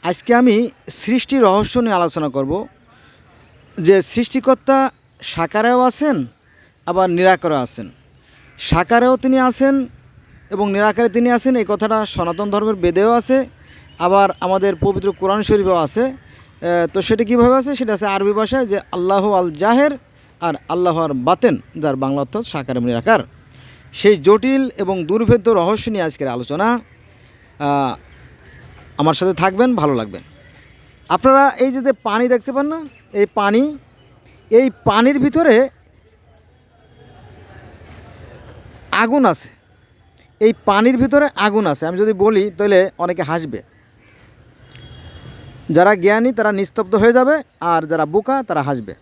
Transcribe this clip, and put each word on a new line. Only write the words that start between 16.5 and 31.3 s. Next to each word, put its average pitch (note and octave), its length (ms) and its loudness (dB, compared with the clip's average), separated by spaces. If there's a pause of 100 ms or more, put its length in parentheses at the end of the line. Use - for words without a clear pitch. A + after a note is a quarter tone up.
তো F#3+ 100 -2
সেটা A3 220 0
কীভাবে A#3+ 320 4
আছে? C4+ 200 -2
সেটা A3 180 -2
আছে G3+ 120 -4
আরবি G3 260 0
ভাষায়, A3 340 -2
যে G3 140 -2 (120)
আল্লাহ G3 400 0
আল F3+ 180 0
জাহের B3 480 0 (420)
আর E3 140 -4 (140)
আল্লাহ F3 300 0
আর D#3+ 140 -2
বাতেন, D#3 440 0 (220)
যার D3 180 -4
বাংলা C3+ 240 -4
অর্থ C3+ 160 -8
সাকার C#3 400 -8
এবং A#2+ 100 -4
নিরাকার। B2 340 0 (720)
সেই G#3 240 2
জটিল A#3 600 2
এবং F#3+ 280 -4
দুর্ভেদ্য A3 460 0
রহস্য G#3 400 0
নিয়ে G3 140 -4
আজকের D3 240 -6
আলোচনা। D#3 520 -4 (800)
আ, C#3+ 380 -2 (1000)
আমার D3+ 180 2
সাথে F#3 200 0
থাকবেন, G3 420 0
ভালো D3+ 180 0
লাগবে। G#2+ 240 -6 (880)
আপনারা C4+ 420 2